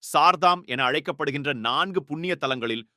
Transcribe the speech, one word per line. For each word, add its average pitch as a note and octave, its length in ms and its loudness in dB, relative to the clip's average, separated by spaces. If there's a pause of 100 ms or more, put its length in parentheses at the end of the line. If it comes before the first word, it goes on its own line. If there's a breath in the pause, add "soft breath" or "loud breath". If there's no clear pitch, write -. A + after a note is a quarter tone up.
சார்தாம் F3 600 4
என B2 180 -4
அழைக்கப்படுகின்ற C#3+ 720 -2
நான்கு C#3 500 -2
புண்ணிய E3 320 -4
தலங்களில் A#2 480 -4 (120)